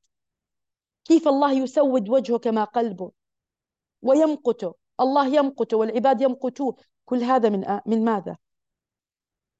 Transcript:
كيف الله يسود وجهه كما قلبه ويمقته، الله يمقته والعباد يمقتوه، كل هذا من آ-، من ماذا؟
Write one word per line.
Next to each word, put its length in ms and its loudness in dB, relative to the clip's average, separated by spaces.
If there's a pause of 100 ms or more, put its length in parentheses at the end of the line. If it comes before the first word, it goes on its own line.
(1040)
كيف 240 2
الله 240 2
يسود 560 0
وجهه 300 0
كما 260 -2
قلبه 460 -6 (920)
ويمقته، 720 0 (260)
الله 260 2
يمقته 500 0
والعباد 440 0
يمقتوه، 560 -4 (280)
كل 180 -4
هذا 260 2
من 160 -2
آ-، 220 -6
من 180 0
ماذا؟ 320 -4 (1200)